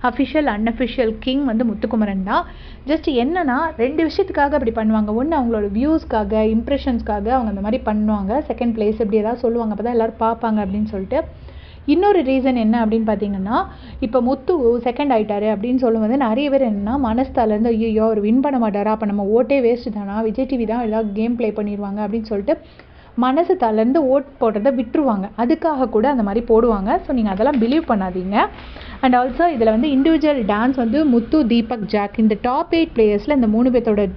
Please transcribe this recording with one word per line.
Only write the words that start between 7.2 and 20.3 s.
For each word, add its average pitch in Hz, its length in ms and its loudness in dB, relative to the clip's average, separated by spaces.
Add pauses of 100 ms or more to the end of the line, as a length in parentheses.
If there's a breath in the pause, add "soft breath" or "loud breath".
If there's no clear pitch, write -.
அவங்க 220 340 0
அந்த - 0 -
மாதிரி 220 240 -2
பண்ணுவாங்க. 214 460 0 (200)
செகண்ட் 233 240 -2
பிளேஸ் 214 160 0
இப்படி 214 260 0
ஏதாவது 226 220 0
சொல்லுவாங்க, 226 360 -2
அப்பதான் 214 140 -4
எல்லாரும் 226 300 -2
பார்ப்பாங்க 226 460 0
அப்படின்னு 208 200 -2
சொல்லிட்டு. 214 380 -4 (640 loud breath)
இன்னொரு 359 360 4
ரீசன் 262 340 2
என்ன 226 300 2
அப்படின்னு 220 220 0
பார்த்தீங்கன்னா, 208 580 -2 (340 loud breath)
இப்ப 247 220 0
முத்து 262 560 2
செகண்ட் 247 340 -2
ஆயிட்டாரு 214 440 0
அப்படின்னு 240 200 -2
சொல்லும்போது 226 420 2
நிறைய 269 320 0
பேர் 269 120 4
என்னன்னா, 214 360 0
மனசு 247 340 0
தளர்ந்து, 220 380 2
"ஐயையோ, 220 340 2
அவர் 220 160 2
வின் 214 200 2
பண்ண 262 300 0
மாட்டாரா? 202 160 -2
அப்ப 220 200 0
நம்ம 202 220 -2 (100)
ஓட்டே 247 80 4
வேஸ்ட் 240 480 0
தானா? 208 280 -6
விஜய் 226 240 -2